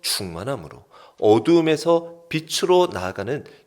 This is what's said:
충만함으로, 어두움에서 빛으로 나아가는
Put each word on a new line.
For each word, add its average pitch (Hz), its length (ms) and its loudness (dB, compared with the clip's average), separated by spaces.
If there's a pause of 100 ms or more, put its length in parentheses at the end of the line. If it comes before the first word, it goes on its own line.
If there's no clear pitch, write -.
충만함으로, 90 840 -8 (340)
어두움에서 160 1120 2
빛으로 175 640 0
나아가는 95 500 -8 (240)